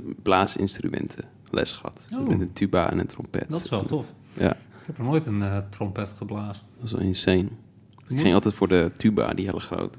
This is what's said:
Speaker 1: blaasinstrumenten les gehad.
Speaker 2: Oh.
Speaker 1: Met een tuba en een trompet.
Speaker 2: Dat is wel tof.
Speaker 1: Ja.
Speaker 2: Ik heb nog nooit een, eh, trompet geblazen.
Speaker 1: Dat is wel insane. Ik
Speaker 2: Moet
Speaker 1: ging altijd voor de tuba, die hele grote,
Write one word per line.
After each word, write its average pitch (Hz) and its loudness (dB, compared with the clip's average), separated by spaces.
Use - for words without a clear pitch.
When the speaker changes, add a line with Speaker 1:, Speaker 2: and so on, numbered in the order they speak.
Speaker 1:
blaasinstrumenten - 0
les - 0
gehad. - -14
Speaker 2:
Oh. 262 -2
Speaker 1:
Met 95 2
een 90 -4
tuba 90 0
en 87 0
een 87 0
trompet. - -8
Speaker 2:
Dat 165 -6
is - -12
wel 202 -2
tof. 151 -4
Speaker 1:
Ja. - 2
Speaker 2:
Ik - -8
heb 156 -10
nog 120 -4
nooit 156 0
een, 104 0
eh, 98 0
trompet 101 -6
geblazen. 104 -10
Speaker 1:
Dat - -10
is 113 -6
wel - -2
insane. 92 4
Ik - -6
Speaker 2:
Moet 135 0
Speaker 1:
ging 98 6
altijd 101 6
voor 95 2
de 87 4
tuba, 104 2
die 95 -2
hele 85 -4
grote, - -6